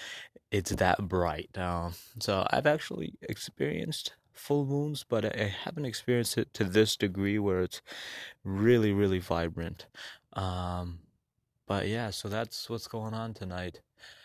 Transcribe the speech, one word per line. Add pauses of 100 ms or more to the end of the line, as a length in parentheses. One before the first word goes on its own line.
(500)
it's
that
bright.
Um, (260)
so
I've
actually
experienced (220)
full
moons,
but
I,
I
haven't
experienced
it
to
this
degree
where
it's (640)
really,
really
vibrant. (480)
Um, (640)
but
yeah,
so
that's
what's
going
on
tonight. (440)